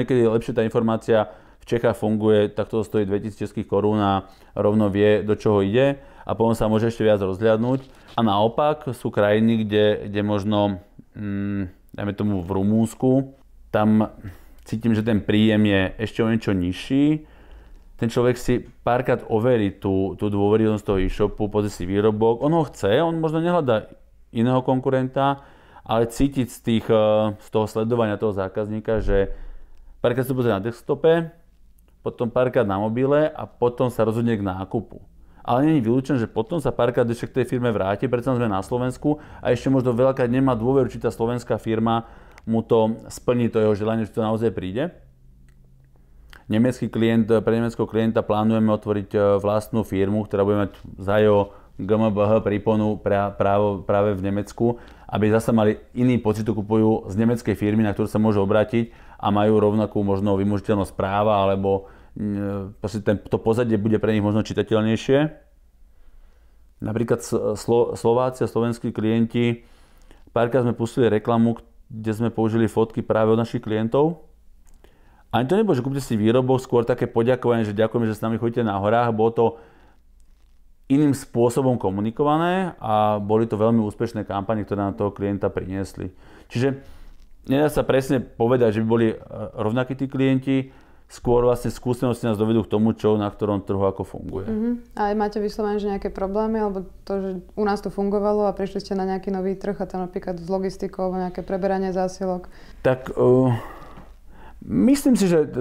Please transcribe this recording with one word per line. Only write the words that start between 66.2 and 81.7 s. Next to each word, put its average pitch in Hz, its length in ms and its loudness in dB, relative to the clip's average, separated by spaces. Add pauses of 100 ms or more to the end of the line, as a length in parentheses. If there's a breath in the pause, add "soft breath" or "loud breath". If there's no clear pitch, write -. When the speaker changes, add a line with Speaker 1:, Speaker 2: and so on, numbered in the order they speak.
Speaker 1:
Napríklad 113 460 -2
s-, 107 340 -2
Slo-, 117 380 2
Slováci 123 480 0
a - 20 0
slovenskí 117 460 -4
klienti, 117 720 0 (640 soft breath)
párkrát 120 320 2
sme 120 160 0
pustili 117 340 2
reklamu, 117 460 2 (320)
kde 110 260 -6
sme 113 160 -2
použili 113 380 0
fotky 113 340 -2
práve 110 300 2
od 113 80 2
našich 123 180 -6
klientov. 120 640 -2 (1040 soft breath)
Ani 117 160 0
to 180 160 2
nebolo, 190 160 2
že 123 80 -2
kúpte 135 160 -4
si 123 160 -4
výrobok, 127 480 4
skôr 117 240 0
také 127 160 0
poďakovanie, 117 640 0
že 104 80 -6
ďakujeme, 110 320 0
že 107 80 -4
s - 80 -8
nami 113 160 -2
chodíte 117 240 -2
na 98 160 -2
horách. 117 320 2
Bolo 110 240 2
to 117 100 4 (1400 loud breath)
iným 143 260 4
spôsobom 123 720 0